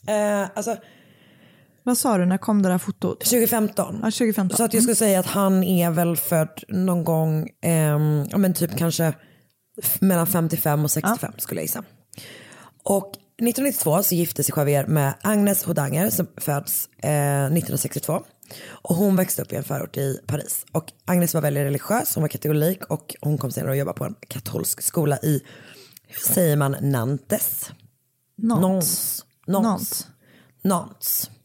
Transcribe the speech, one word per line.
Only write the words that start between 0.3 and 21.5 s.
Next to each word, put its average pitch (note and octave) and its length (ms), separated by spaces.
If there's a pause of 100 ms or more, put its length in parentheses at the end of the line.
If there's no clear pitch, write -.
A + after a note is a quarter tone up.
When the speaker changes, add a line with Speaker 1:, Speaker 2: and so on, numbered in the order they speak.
Speaker 1:
alltså G#3 220 (1080)
Speaker 2:
Vad B3 140
sa A3 200
du, F3+ 80
när F#3 120
kom G#3 240
det F#3+ 60
där F3+ 100
fotot? - 480
Speaker 1:
Tjugofemton. A3 760
Speaker 2:
Ja, A3 80
tjugofemton. G#3+ 460
Speaker 1:
Så A#3 80
att A3 100
jag A3+ 80
skulle A#3+ 100
Speaker 2:
Mm. G3+ 40
Speaker 1:
säga G3 240
att F3+ 60
han F#3+ 380
är F3 260
väl E3+ 260
född - 520
någon F#3 360
gång, D#3+ 440 (140)
ehm, D3+ 680
ja, - 80
men F#3 160
typ - 240
kanske E3 340 (720)
f-, - 180
mellan F3 260
femtiofem D#3+ 580
och D3+ 60
sextiofem - 460
Speaker 2:
Ja. - 40
Speaker 1:
skulle - 200
jag - 40
gissa. - 180 (1000)
Och G3 300 (280)
nittonhundranittiotvå G#3 600
så - 120
gifte E3 300
sig - 120
Javier C#3+ 300
med C#3+ 360
Agnes G3+ 420
Hodanger D#3+ 460
som F#3 160 (100)
föds, - 520 (100)
eh, C#3+ 520
nittonhundrasextiotvå. D3+ 720 (460)
Och - 280
hon F#3+ 200
växte F#3 260
upp - 100
i - 40
en C3+ 80
förort - 320
i C3+ 300
Paris. - 460
Och - 200 (120)
Agnes F3 300
var D#3+ 60
väldigt C#3+ 240